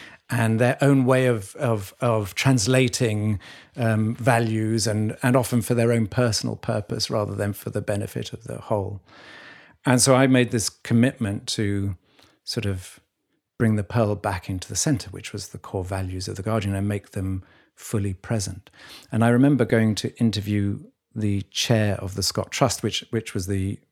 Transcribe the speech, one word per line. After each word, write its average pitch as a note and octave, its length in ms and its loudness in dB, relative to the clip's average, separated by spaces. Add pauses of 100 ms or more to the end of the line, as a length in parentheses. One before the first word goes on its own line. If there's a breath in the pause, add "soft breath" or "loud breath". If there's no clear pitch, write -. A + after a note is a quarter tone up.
(300 loud breath)
and A2+ 280 2
their B2 240 4
own C#3 220 6
way B2+ 220 4
of, A2+ 320 0
of, A2 420 -2
of A2 340 0
translating, A#2 1040 2 (380 loud breath)
um, A2 400 0
values A2+ 720 0
and, G#2+ 340 -2
and B2+ 140 4
often B2 260 2
for A2+ 120 -2
their A#2 180 4
own A#2 160 2
personal A#2 480 0
purpose A2 540 -6
rather G#2 260 -2
than G2+ 160 -2
for - 180 -10
the G#2 120 -4
benefit G#2 500 -6
of A2+ 140 -14
the A#2+ 120 -10
whole. G2+ 440 -4 (840 loud breath)
And B2+ 160 4
so C3 140 6
I C3 120 6
made B2+ 240 4
this A#2 180 -2
commitment A#2 760 0
to G2 500 -2 (480 soft breath)
sort G#2+ 200 -6
of F#2+ 360 -8 (580)
bring A2 160 2
the G#2 80 -2
pearl G#2 320 0
back F#2+ 340 -4
into F#2 200 -8
the - 80 -8
center, C3 320 -2
which F#2+ 240 -14
was G2+ 160 -12
the - 80 -14
core - 260 -8
values F#2 460 -6
of G2+ 80 -10
The G2 40 -8
Guardian, G#2 320 -2
and G2 140 -2
make G2+ 240 -6
them F#2+ 320 -6 (320 soft breath)
fully G2+ 380 -4
present. - 560 -6 (420 loud breath)
And A2+ 140 2
I A#2 40 6
remember B2 360 4
going A2 300 2
to - 240 -6
interview G#2 640 0 (320)
the G2+ 260 -2
chair G#2+ 520 0
of F#2 200 -8
the G2 80 -4
Scott - 280 -4
Trust, - 320 0
which, - 280 -4
which A2+ 220 -6
was F#2 140 -4
the G2 320 -2 (120)